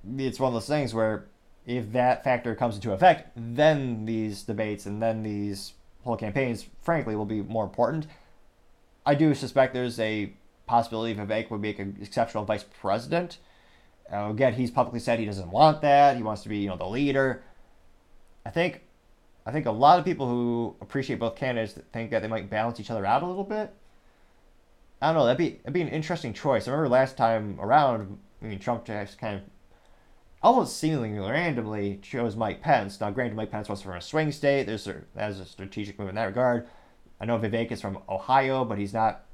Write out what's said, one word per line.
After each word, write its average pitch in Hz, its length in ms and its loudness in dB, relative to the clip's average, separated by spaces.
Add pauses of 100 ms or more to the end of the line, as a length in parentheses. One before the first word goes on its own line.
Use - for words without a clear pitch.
(160)
It's 131 240 -2
one 135 80 4
of 120 60 0
those 113 120 -2
things 139 280 0
where 110 320 0 (400)
if 120 260 -4
that 123 320 2
factor 120 300 0
comes 110 220 0
into 101 160 -2
effect, 165 440 4
then 123 720 2
these 110 380 -4
debates 104 420 -4
and 104 160 -4
then 110 200 0
these 104 520 -4 (300)
whole 117 120 -2
campaigns, 117 500 -2 (140)
frankly, 147 340 0
will 107 120 -2
be 104 160 -2
more 107 220 -2
important. 131 420 0 (1000)
I 143 120 4
do 151 180 6
suspect 131 400 2
there's 123 240 -2
a 107 340 0 (340)
possibility 113 520 0
Vivek 107 320 -2
would 107 100 -4
make 104 200 -4
an 98 200 -8
exceptional 110 440 -2
vice 104 200 -2 (160)
president. 139 580 -2 (760)
Uh, 104 180 -4
again, 117 240 2
he's 120 160 0
publicly 120 300 0
said 117 180 0
he 113 60 -2
doesn't 95 260 -6
want 151 320 6
that. 143 340 8
He 117 60 -4
wants 107 200 -4
to 107 60 -14
be, 104 100 -2
you 101 100 0
know, 90 80 -4
the 90 100 -6
leader. 135 560 0 (1040)
I 113 40 -10
think, 175 320 -2 (640)
I 107 60 -6
think 147 160 -2
a 113 60 0
lot 143 260 8
of 170 60 -2
people 147 240 -2
who 120 520 -2
appreciate 135 380 -6
both 113 160 -2
candidates 117 420 -4 (160)
think 113 200 -6
that 110 100 0
they 110 60 -6
might 110 200 -6
balance 110 300 -2
each 113 140 -8
other 101 120 -2
out 127 200 2
a - 20 -4
little 185 160 -6
bit. 214 300 -6 (1300)
I 135 60 2
don't 160 100 4
know. 139 100 6
That'd 131 120 4
be, 165 200 -2
that'd 135 140 -10
be 175 100 0
an 143 60 -2
interesting 156 440 -4
choice. 123 360 0
I - 20 -4
remember 147 180 0
last 131 280 4
time 110 440 0
around, 110 580 2 (220)
I - 40 -12
mean, 101 160 -8
Trump 120 240 -4
just 104 340 -10
kind 110 160 -6
of 95 80 -8 (1000)
almost 214 320 4
seemingly 120 420 -2
randomly 107 840 -2
chose 117 340 -4
Mike 107 260 -4
Pence. 110 380 2
Now, 104 100 -2
granted, 117 240 -4
Mike 107 160 -6
Pence 107 180 -8
was 98 140 -6
from 95 120 -10
a 87 60 -10
swing 156 300 0
state. 139 360 2
There's 104 200 -6
a, - 160 -10 (140)
that 104 100 -4
was 98 140 -8
a 92 40 -14
strategic 98 540 -10
move 101 100 -8
in 92 60 -10
that 110 120 -2
regard. 120 420 0 (520)
I - 40 -8
know 117 140 0
Vivek 113 320 -2
is 110 100 -8
from 98 180 -8 (100)
Ohio, 131 560 2
but 110 140 -4
he's 101 140 -4
not 110 300 0 (120)